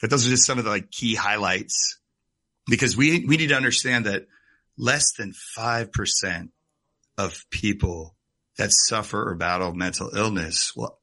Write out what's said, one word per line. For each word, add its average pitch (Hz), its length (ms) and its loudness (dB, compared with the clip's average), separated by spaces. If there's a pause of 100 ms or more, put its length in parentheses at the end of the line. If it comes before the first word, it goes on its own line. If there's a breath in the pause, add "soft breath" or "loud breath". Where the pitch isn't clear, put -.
but 110 100 0
those 127 160 4
are 127 40 2
just 123 140 6
some 127 140 2
of 120 60 -2
the, 107 60 0
like, 101 200 -2
key 113 240 -2
highlights, 101 840 0 (680)
because 117 300 2
we, 156 280 2
we 151 140 4
need 156 100 0
to 139 80 4
understand 123 480 0
that 104 220 -2 (500 soft breath)
less 131 380 2
than 98 180 -10
five 117 580 -4
percent 90 600 -2 (680)
of - 340 -4
people 90 640 -2 (440)
that 101 140 2
suffer - 580 2
or 90 40 -4
battle 87 380 0
mental 92 420 -4
illness 98 640 0
will - 260 -8